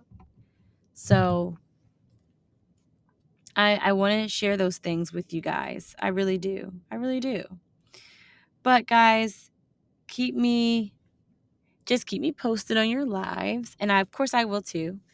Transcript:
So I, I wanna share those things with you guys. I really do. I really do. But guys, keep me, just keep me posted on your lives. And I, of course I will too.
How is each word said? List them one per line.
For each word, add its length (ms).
So 640
I, 200
I 180
wanna 340
share 300
those 220
things 340
with 200
you 80
guys. 580
I 100
really 280
do. 360
I 40
really 240
do. 240
But 240
guys, 600
keep 280
me, 580
just 200
keep 160
me 100
posted 460
on 120
your 160
lives. 720
And 120
I, 100
of 100
course 220
I 100
will 180
too. 380